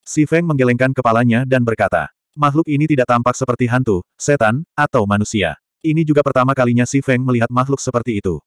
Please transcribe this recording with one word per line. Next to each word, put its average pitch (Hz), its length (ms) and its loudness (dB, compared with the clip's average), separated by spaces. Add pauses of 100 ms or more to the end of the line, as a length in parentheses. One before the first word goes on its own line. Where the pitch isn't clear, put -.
Si - 220 -4
Feng 170 240 0
menggelengkan 131 480 0
kepalanya 120 480 2
dan 127 240 0
berkata, 92 440 -2 (240)
"Makhluk 147 360 0
ini 147 160 0
tidak 131 200 2
tampak 120 280 2
seperti 123 320 -2
hantu, 113 360 0 (120)
setan, 139 480 0 (100)
atau 139 300 0
manusia." 101 560 -2 (260)
Ini 160 160 0
juga 147 220 2
pertama 135 320 2
kalinya 120 320 2
Si 139 160 -2
Feng 127 200 0
melihat 123 280 0
makhluk 127 320 -2
seperti 117 360 -2
itu. 85 280 -4